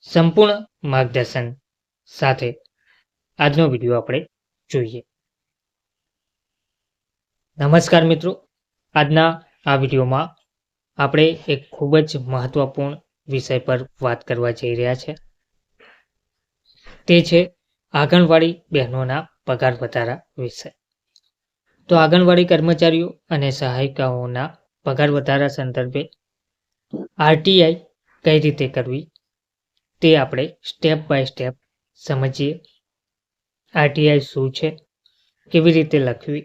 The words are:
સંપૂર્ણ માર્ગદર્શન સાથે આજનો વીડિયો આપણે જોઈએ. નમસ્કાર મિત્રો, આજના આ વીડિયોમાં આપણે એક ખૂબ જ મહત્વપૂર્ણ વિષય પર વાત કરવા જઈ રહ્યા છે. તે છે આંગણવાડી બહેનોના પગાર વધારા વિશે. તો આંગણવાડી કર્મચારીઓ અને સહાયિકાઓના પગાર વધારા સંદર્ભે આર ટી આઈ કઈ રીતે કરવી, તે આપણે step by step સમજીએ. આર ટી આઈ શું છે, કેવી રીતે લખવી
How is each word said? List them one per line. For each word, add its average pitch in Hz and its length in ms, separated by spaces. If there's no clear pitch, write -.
સંપૂર્ણ 208 580
માર્ગદર્શન 127 640
સાથે 131 380
આજનો 147 280
વીડિયો 120 300
આપણે 127 220
જોઈએ. 120 320
નમસ્કાર 160 480
મિત્રો, 165 260
આજના 156 360
આ 143 100
વીડિયોમાં 135 580
આપણે 147 280
એક 143 220
ખૂબ 143 300
જ 156 120
મહત્વપૂર્ણ 135 760
વિષય 131 320
પર 127 200
વાત 120 220
કરવા 120 280
જઈ 120 240
રહ્યા 123 200
છે. 131 160
તે 175 180
છે 170 180
આંગણવાડી 165 600
બહેનોના 131 560
પગાર 127 280
વધારા 120 500
વિશે. 123 320
તો 175 60
આંગણવાડી 175 500
કર્મચારીઓ 165 640
અને 139 220
સહાયિકાઓના 127 1000
પગાર 147 260
વધારા 139 360
સંદર્ભે 131 560
આર 160 180
ટી 180 280
આઈ 165 140
કઈ 156 140
રીતે 151 280
કરવી, 131 380
તે 165 140
આપણે 131 300
step 156 440
by 139 160
step 127 320
સમજીએ. 135 520
આર 147 160
ટી 151 200
આઈ 147 100
શું 135 320
છે, 156 180
કેવી 165 200
રીતે 156 280
લખવી 135 460